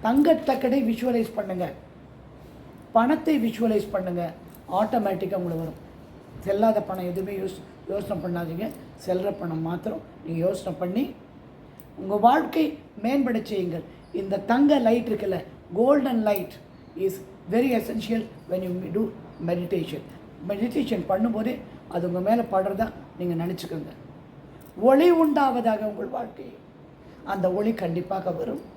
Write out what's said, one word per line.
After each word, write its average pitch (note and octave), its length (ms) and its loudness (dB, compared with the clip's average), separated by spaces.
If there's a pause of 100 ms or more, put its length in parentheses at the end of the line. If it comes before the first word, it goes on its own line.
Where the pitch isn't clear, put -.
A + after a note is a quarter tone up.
தங்க C#4+ 320 6
தகடை C4 500 2
விஷுவலைஸ் A3+ 520 0
பண்ணுங்க, F3+ 360 -4 (1200)
பணத்தை C#4+ 480 4
விஷுவலைஸ் A3 520 0
பண்ணுங்க, F3 420 -4 (380)
ஆட்டோமேட்டிக்கா G3 640 0
உங்களுக்கு E3+ 280 -4
வரும். - 180 -10 (580)
செல்லாத G#3 420 2
பணம் F#3+ 240 -6
எதுவுமே F#3+ 320 -4
யோசி-, F#3+ 280 -8 (240)
யோசனை G3+ 340 -4
பண்ணாதீங்க. F3 460 -4 (360)
செல்ற F#3+ 340 0
பணம் E3 220 -4
மாத்திரம் E3 380 -4 (260)
நீங்க E3 220 0
யோசனை F#3+ 320 -2
பண்ணி F#3+ 340 -2 (840)
உங்க F#3+ 180 -4
வாழ்க்கை D4 600 4 (240)
மேம்பட A#3+ 420 0
செய்யுங்கள். F3+ 380 -4 (320)
இந்த G3 240 -2
தங்க C#4 420 4
லைட் A#3 280 4
இருக்குல்ல, G3 360 -2 (320)
golden B3 500 4
light G3+ 240 0 (500)
is F#3+ 140 0 (380)
very B3 220 4
essential A3+ 520 -2 (240)
when F#3 120 -2
you F#3 100 -4 (220)
do A3 160 0 (360)
meditation. E3+ 540 -2 (480)
மெடிடேஷன் G#3+ 640 -2
பண்ணும்போதே G#3+ 500 0 (300)
அது F3 180 -2
உங்க F3 120 -2
மேல A3 220 2
படுறதா G3 480 0 (300)
நீங்க E3+ 260 -2
நினைச்சுக்கோங்க. E3 460 -6 (880)
ஒளி C#4 300 8
உண்டாவதாக B3+ 720 4
உங்கள் G#3+ 220 -6
வாழ்க்கை, - 380 -8 (800)
அந்த F#3 260 0
ஒளி G#3 220 2
கண்டிப்பாக F3+ 580 -2
வரும். D#3+ 300 -4 (160)